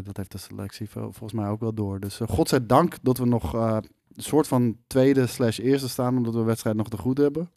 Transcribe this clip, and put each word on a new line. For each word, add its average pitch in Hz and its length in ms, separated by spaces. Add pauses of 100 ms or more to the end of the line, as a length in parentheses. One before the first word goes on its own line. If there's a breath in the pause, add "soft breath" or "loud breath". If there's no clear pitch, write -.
dat 101 140
heeft 95 140
de 104 60
selectie 101 520
vol-, 117 120
volgens 110 320
mij 107 160
ook 107 100
wel 113 140
door. 98 260
Dus, 98 200
eh, 113 80
godzijdank 139 760
dat 127 160
we 123 80
nog, 120 300
eh, 113 220 (380)
een 113 80
soort 147 240
van 123 300 (100)
tweede 131 400
slash 117 320
eerste 135 300
staan, 127 280
omdat 117 160
we 117 100
wedstrijd 110 320
nog 107 140
te 107 80
goed 123 200
hebben. 147 400